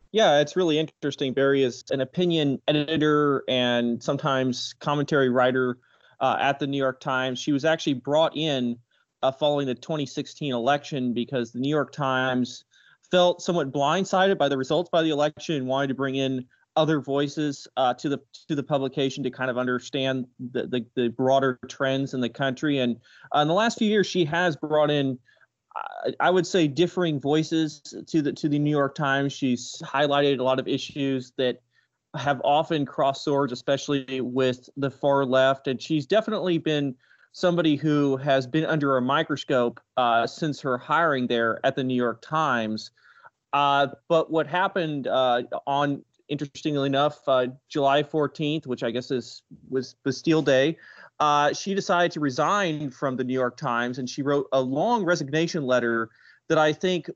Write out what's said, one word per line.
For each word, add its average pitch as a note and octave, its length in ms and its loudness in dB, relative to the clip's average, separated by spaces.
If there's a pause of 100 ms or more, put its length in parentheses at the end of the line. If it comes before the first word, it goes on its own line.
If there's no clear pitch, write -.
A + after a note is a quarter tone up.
(120)
Yeah, E3+ 300 4
it's D3 160 -2
really D#3+ 200 2
interesting. C#3+ 540 -4
Bari C#3 320 4
is B2+ 260 -2
an C3+ 120 0
opinion D#3 680 0
editor D3 800 2
and A#2+ 560 0
sometimes C3 800 -2
commentary D3 480 2
writer, B2+ 480 2 (420)
uh, B2+ 180 2
at C#3 220 0
the D3 80 -2
New C#3 100 -4
York C3 220 -2
Times. C3 400 -4
She D3 140 -2
was C3+ 100 0
actually D#3+ 300 0
brought D3 420 0
in, C3 420 -2 (440)
uh, C3+ 100 2
following D3 340 0
the B2+ 80 -4
twenty D3 320 -6
sixteen C#3+ 480 -8
election B2+ 600 -2
because A#2+ 400 -4
the B2 60 -10
New C#3 100 -2
York D3 240 -2
Times B2+ 720 -2 (440)
felt F3+ 320 4
somewhat D#3+ 300 -2
blindsided F#3 680 2
by C#3+ 120 2
the C#3 80 0
results C3 320 -2
by E3 120 2
the D#3+ 100 0
election D3+ 440 -2
and C3 100 -2
wanted C3+ 220 0
to C3+ 60 -2
bring C3+ 220 -2
in C3 300 -2 (300)
other D#3 240 2
voices, C#3+ 680 -4 (120)
uh, B2+ 160 2
to D3 160 -6
the, C3+ 100 -2 (300)
to D#3+ 60 -4
the C#3 80 -4
publication C3+ 600 -2
to B2 80 -4
kind B2+ 180 -4
of A#2+ 80 -2
understand B2+ 720 -4 (240)
the, - 160 -4
the, B2 180 -4 (100)
the B2 120 0
broader C3 500 2 (120)
trends C3+ 440 -2
in C3 60 -4
the A#2+ 80 0
country. C3+ 520 -2
And, A#2+ 180 0 (360)
uh, C#3+ 60 4
in D3 80 2
the D#3+ 60 0
last A3 240 0
few G#3+ 120 2
years, G3+ 180 2
she F3 180 0
has E3+ 320 0
brought D3+ 340 2
in, C3+ 260 0 (560)
I, - 460 -8
I E3+ 100 4
would F#3 160 4
say, F3 220 2
differing E3 500 0
voices D#3 640 0 (260)
to D#3+ 160 0
the, C#3+ 120 -2
to D#3 160 -4
the D3 100 0
New D3 120 2
York C#3 220 0
Times. C#3 380 0
She's B2 540 -4
highlighted C#3+ 540 2
a B2+ 40 -2
lot C3 160 2
of - 80 -4
issues C3+ 720 -4
that B2+ 240 -2 (520)
have C#3 300 -2
often D3 420 2
crossed C#3 380 -2
swords, C#3 300 0
especially C3 680 -4
with B2+ 560 -2
the C#3 160 -2
far C#3 340 2
left. C3 440 2
And B2 120 -4
she's D3+ 240 -2
definitely F#3+ 520 0
been C#3+ 380 -2 (400)
somebody E3+ 400 2
who D3 420 2
has C3+ 280 2
been D#3 180 -2
under C#3+ 320 0
a B2 60 2
microscope, C3+ 800 0 (180)
uh, A#2 300 2
since - 340 -6
her B2+ 160 -2
hiring D3 480 0
there A#2 400 0
at C3+ 100 2
the C#3 80 -4
New B2+ 120 -2
York A#2+ 260 -2
Times. A#2+ 720 -2 (600)
Uh, C#3+ 340 4 (200)
but D#3+ 220 2
what D#3 160 0
happened, D#3+ 600 -2
uh, B2 340 2 (240)
on, C#3+ 380 -2 (260)
interestingly C#3+ 560 -4
enough, C#3+ 420 0
uh, B2+ 200 2 (220)
July C#3+ 340 2
fourteenth, D3+ 640 -2
which B2 160 -4
I A#2 80 -2
guess B2 180 -6
is, B2 320 -6 (260)
was B2+ 280 -6 (100)
Bastille D#3 380 0
Day, C#3 340 4 (420)
uh, D3 340 4
she G3 200 -6
decided F3 380 0
to E3 80 -8
resign D3+ 720 0
from C3 240 -4
the B2+ 80 -2
New B2+ 100 -4
York B2+ 240 -2
Times, B2 400 -2
and B2+ 100 -6
she C#3+ 140 -8
wrote C#3+ 300 0
a C3+ 100 2
long F3 420 0
resignation D#3+ 600 -2
letter A#2 460 0 (380)
that D#3+ 100 4
I D#3 120 4
think F3 440 -2